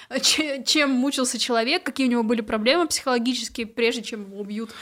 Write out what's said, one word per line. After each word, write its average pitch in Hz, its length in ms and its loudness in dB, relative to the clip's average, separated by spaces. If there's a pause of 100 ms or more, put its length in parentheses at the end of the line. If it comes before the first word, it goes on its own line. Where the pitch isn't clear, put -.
а, 254 120 -4
че-, 277 440 0
чем 285 260 2
мучился 254 480 0
человек, 247 440 2
какие 269 240 0
у 240 40 4
него 240 120 2
были 226 180 2
проблемы 240 480 2
психологические, 240 800 -2
прежде 233 360 0
чем 214 200 -10
его 196 180 -12
убьют, 208 300 -8 (120)